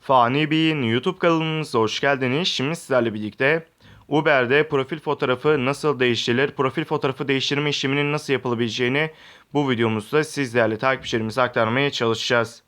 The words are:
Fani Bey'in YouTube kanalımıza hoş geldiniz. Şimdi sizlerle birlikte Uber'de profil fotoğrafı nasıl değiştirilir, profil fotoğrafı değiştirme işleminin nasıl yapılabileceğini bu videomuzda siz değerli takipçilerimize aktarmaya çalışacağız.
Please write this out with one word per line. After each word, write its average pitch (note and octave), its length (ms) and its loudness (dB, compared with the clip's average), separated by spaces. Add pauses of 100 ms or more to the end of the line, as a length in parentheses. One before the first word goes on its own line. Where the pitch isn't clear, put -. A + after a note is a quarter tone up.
(120)
Fani C3 380 4
Bey'in D#3+ 320 0
YouTube B2+ 360 0
kanalımıza D#3+ 600 0
hoş A2 220 0
geldiniz. C#3 480 0
Şimdi C#3+ 280 -2
sizlerle A#2 380 0
birlikte C3 520 -2 (420)
Uber'de D3 600 2
profil C#3+ 300 -2
fotoğrafı C#3 680 0
nasıl C#3+ 360 -2
değiştirilir, B2 500 2
profil C3+ 340 -2
fotoğrafı C#3+ 440 -4
değiştirme C#3 420 0
işleminin C#3+ 420 -2
nasıl D3 200 -4
yapılabileceğini B2 760 -2 (420)
bu C#3+ 180 0
videomuzda A#2 540 0
siz C3+ 300 -6
değerli A2 240 2
takipçilerimize B2 640 -2
aktarmaya B2 480 0
çalışacağız. A#2 760 0